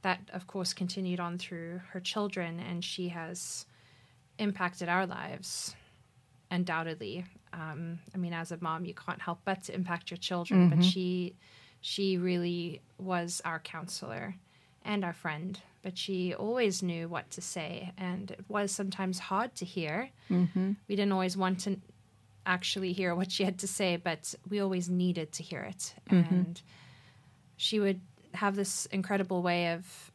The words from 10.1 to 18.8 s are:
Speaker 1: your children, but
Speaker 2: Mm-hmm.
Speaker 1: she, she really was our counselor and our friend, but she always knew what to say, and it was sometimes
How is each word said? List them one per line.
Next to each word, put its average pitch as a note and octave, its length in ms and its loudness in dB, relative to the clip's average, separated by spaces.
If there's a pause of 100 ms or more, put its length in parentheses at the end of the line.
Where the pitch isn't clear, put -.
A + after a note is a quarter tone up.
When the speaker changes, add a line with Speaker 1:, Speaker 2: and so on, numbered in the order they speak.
Speaker 1:
your F3+ 80 -8
children, F3+ 500 6
but D3+ 100 8
Speaker 2:
Mm-hmm. F3+ 100 10
Speaker 1:
she, F3+ 460 2 (460)
she G3 360 0
really F3 640 0 (180)
was F3 460 -2
our E3 160 -2
counselor E3 760 -8 (480)
and G#3 200 0
our E3+ 80 -2
friend, E3 480 -6 (220)
but F#3 140 -6
she F3+ 380 0
always G#3+ 480 0
knew E3 260 -2
what E3+ 220 -6
to - 100 -10
say, F3 560 -6
and F#3 360 -4
it G3 160 -12
was G3+ 240 0
sometimes F#3+ 480 -2